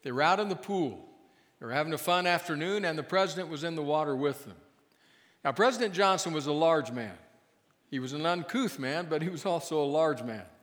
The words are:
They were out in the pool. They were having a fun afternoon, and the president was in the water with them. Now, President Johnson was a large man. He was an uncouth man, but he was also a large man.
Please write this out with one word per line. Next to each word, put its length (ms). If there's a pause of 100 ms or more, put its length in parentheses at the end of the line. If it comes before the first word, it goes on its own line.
They 80
were 100
out 200
in 80
the 80
pool. 500 (500)
They 100
were 40
having 220
a 40
fun 300
afternoon, 560
and 160
the 40
president 440
was 160
in 120
the 60
water 320
with 300
them. 140 (880)
Now, 80
President 400
Johnson 400
was 140
a 40
large 400
man. 260 (720)
He 100
was 120
an 140
uncouth 520
man, 320
but 120
he 80
was 160
also 360
a 60
large 340
man. 220 (180)